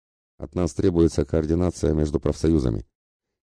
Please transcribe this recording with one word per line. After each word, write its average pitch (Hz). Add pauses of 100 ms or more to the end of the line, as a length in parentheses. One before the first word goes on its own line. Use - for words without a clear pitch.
(380)
От 73
нас 87
требуется 82
координация 80
между 76
профсоюзами». 73 (640)